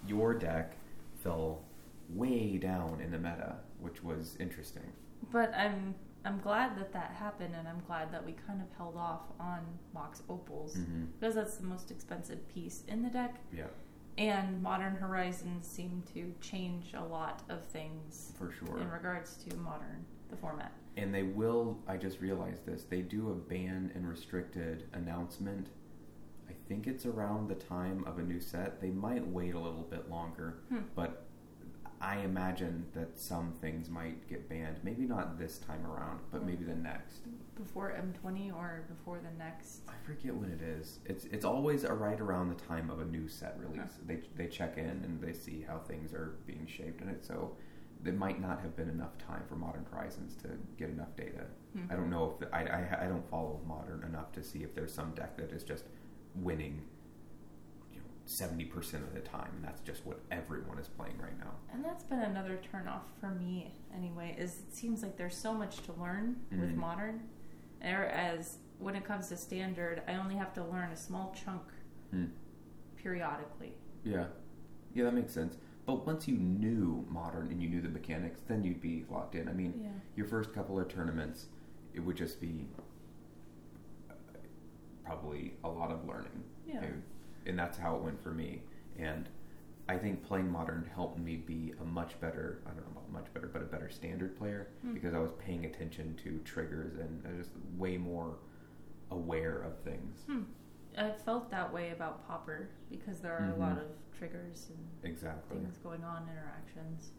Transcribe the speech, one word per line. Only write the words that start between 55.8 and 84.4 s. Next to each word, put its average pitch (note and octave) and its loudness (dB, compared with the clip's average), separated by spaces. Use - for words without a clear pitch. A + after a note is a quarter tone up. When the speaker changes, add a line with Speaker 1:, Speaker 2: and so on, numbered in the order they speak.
Speaker 1:
winning, D#2 2
you - -10
know, - -8
seventy E2 0
percent D#2 -2
of - -4
the - -4
time, - -4
and D#2+ -4
that's - -4
just - -4
what - -4
everyone E2 -2
is - -4
playing - -2
right - -2
now. - -2
Speaker 2:
And C4 -2
that's E4+ -2
been B3+ 4
another F#3+ 2
turn F#3 -2
off F#3 -2
for G3 -2
me F3+ 0
anyway, E3+ -2
is F3 -2
it - -8
seems A3+ 2
like G3 -2
there's F3 0
so A3 2
much G#3+ 0
to F3 -6
learn G3 2
with F3+ 4
Speaker 1:
Mm-hmm. E3 4
Speaker 2:
Modern. G3+ 2
Whereas F3 4
when G3 0
it F#3+ 0
comes F#3+ 0
to F3 -2
Standard, F3 0
I F3 2
only F#3+ 2
have F#3+ 2
to F3 0
learn F3 0
a D#3+ -4
small F#3+ -2
chunk F#3 -2
Speaker 1:
Hmm. F2+ 4
Speaker 2:
periodically. D3+ -2
Speaker 1:
Yeah. F#2 4
Yeah, A#2+ 8
that A#2+ 8
makes B2 4
sense. - 2
But - 4
once D#3 4
you B2 8
knew F#2+ 6
Modern E2 0
and F2 2
you E2 4
knew E2+ 4
the E2 2
mechanics, E2 0
then G#2+ 4
you'd F2 4
be E2 2
locked F2 -2
in. E2 2
I - 0
mean, F2+ 4
Speaker 2:
Yeah. G#2 -2
Speaker 1:
your G#2 2
first G#2+ 2
couple F#2+ 2
of F2+ 4
tournaments, D#2+ 0
it - -2
would E2+ 4
just E2 0
be, D#2 -2
uh, - -10